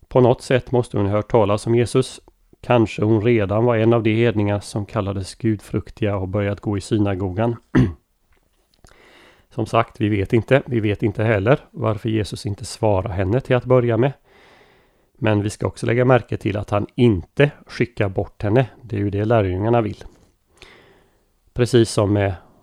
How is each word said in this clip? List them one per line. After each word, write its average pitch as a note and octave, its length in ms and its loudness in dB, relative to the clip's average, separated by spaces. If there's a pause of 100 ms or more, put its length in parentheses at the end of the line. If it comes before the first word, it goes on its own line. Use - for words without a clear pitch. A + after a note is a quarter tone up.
På C3+ 120 2
något B2+ 220 4
sätt - 300 -2
måste B2 240 -2
hon G2+ 100 0
ha G2 60 -2
hört G#2 180 -2
talas G#2 360 2
om A#2 80 0
Jesus. A#2+ 460 0 (400)
Kanske A2+ 440 0
hon G#2+ 180 2
redan A2 420 0
var A#2+ 120 2
en A2+ 160 4
av A#2 100 2
de G#2+ 120 0
hedningar G#2 460 0
som - 260 -8
kallades G2 480 -6
gudfruktiga G#2+ 840 -4
och F#2+ 120 -6
börjat G2+ 320 -4
gå G#2 180 -4
i - 20 -6
synagogan. G2+ 760 -2 (160)
<clears throat> G2 240 2 (1600)
Som A2 100 -2
sagt, - 340 -2
vi G#2 80 0
vet G2+ 240 -2
inte. B2+ 340 2
Vi A#2+ 140 -2
vet G#2 220 -2
inte G#2+ 220 -2
heller A2+ 360 2 (100)
varför A2 380 -4
Jesus G#2+ 380 -4
inte G2+ 180 -8
svarar G#2 460 0
henne G2 300 0
till B2+ 160 0
att A#2+ 80 -2
börja A#2+ 320 2
med. C3+ 160 2 (1080)
Men G#2+ 240 0
vi G#2 80 -2
ska - 160 -8
också - 200 -6
lägga A#2+ 180 0
märke A#2+ 320 2
till G#2 200 -4
att G#2 140 -8
han G#2 240 -2
inte A#2+ 560 2 (160)
skickar - 420 -4
bort - 340 -8
henne. A2 240 2 (160)
Det G#2+ 140 -10
är G2+ 40 -4
ju G2+ 100 -2
det G2+ 140 -4
lärjungarna A2 560 0
vill. G2+ 240 -6 (1500)
Precis A#2+ 360 4
som G#2 220 0
med G2 220 0 (280)